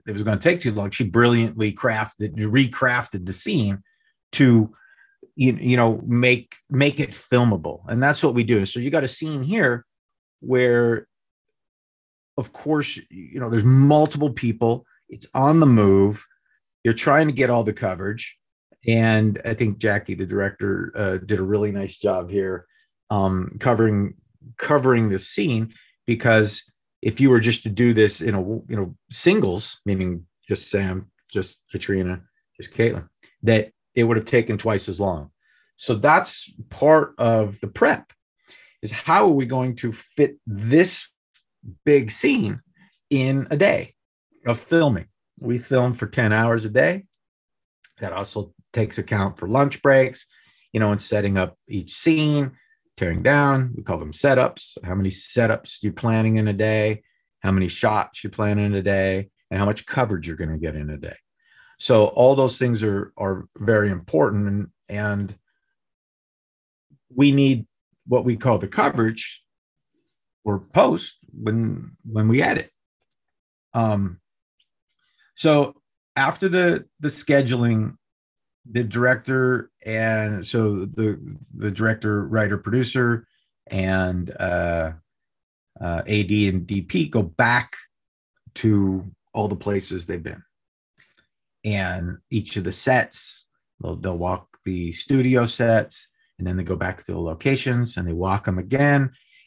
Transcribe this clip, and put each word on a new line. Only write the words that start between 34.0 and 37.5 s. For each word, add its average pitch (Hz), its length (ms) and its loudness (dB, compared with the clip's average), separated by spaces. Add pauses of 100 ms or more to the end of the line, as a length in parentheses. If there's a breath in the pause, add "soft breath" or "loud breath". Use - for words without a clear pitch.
would 113 140 2
have 107 100 -4
taken 113 320 0
twice 107 280 -4
as 90 120 -10
long. 85 320 -4 (440)
So - 200 -2
that's 151 580 2 (160)
part 151 480 4
of 110 440 0